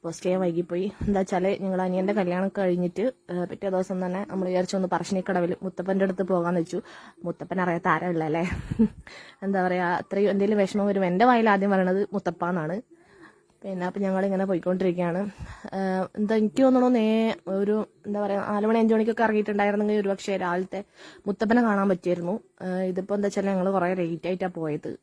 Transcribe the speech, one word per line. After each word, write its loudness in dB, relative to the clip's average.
പോസ്റ്റ് -10
ചെയ്യാൻ 2
വൈകിപ്പോയി. -2
എന്താ 2
വെച്ചാല് 0
ഞങ്ങൾ -2
അനിയന്റെ 0
കല്യാണം 0
കഴിഞ്ഞിട്ട്, 0
ഏഹ്, -2
പിറ്റേ -8
ദിവസം -2
തന്നെ -4
നമ്മൾ -4
വിചാരിച്ചു 0
ഒന്ന് 0
പറശ്ശിനിക്കടവിൽ 0
മുത്തപ്പന്റെ 0
അടുത്ത് -2
പോകാന്ന് 2
വെച്ചു. -6
മുത്തപ്പൻ -6
അറിയാത്ത 0
ആരാ 2
ഉള്ളെ -2
അല്ലേ? 0
<laughs> -2
എന്താ 0
പറയാ, 0
അത്രയും 0
എന്തെങ്കിലും 2
വിഷമം 0
വരും. 2
എന്റെ 4
വായിൽ 6
ആദ്യം 2
പറയണത് 2
മുത്തപ്പ -4
എന്നാണ്. -2
പിന്നെ -6
അപ്പൊ -6
ഞങ്ങളിങ്ങനെ 0
പോയിക്കൊണ്ടിരിക്കുകയാണ്. 0
ഏഹ്, -2
എന്താ 0
എനിക്ക് 2
തോന്നണു 6
നേ-, 2
ഒരു 0
എന്താ -4
പറയാ, -2
നാല് 0
മണി 4
അഞ്ച് 4
മണിക്കൊക്കെ 2
ഇറങ്ങിയിട്ടുണ്ടായിരുന്നെങ്കിൽ 0
ഒരുപക്ഷെ -2
രാവിലത്തെ -4
മുത്തപ്പനെ 2
കാണാൻ 2
പറ്റിയായിരുന്നു. -2
ഏഹ്, -2
ഇതിപ്പോ -4
എന്താ 0
വെച്ചാൽ -2
ഞങ്ങൾ 2
കുറേ 0
ലേറ്റ് -4
ആയിട്ടാ -4
പോയത്. -4